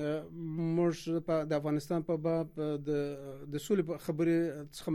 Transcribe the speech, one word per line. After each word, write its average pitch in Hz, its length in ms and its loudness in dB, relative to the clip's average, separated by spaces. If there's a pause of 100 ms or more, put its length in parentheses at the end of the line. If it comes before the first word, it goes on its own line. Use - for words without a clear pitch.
(760)
موږ 170 180 4 (320)
په، 165 80 2 (140)
د 156 120 -2
افغانستان 151 480 0
په 175 60 2 (120)
باب 165 200 2 (420)
د، - 20 2 (600)
د - 20 -2 (100)
سولې 196 260 4
په 170 40 -2 (120)
خبرې 165 320 4 (380)
څخه - 180 -8